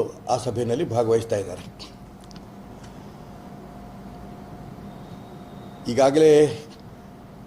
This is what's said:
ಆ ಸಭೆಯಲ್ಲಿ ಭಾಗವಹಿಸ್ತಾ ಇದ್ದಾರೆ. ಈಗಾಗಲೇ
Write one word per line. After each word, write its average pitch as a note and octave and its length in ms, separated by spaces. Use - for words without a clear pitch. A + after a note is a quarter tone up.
ಆ B2+ 40
ಸಭೆಯಲ್ಲಿ A#2+ 480
ಭಾಗವಹಿಸ್ತಾ A2+ 480
ಇದ್ದಾರೆ. F2+ 220
ಈಗಾಗಲೇ C#3 400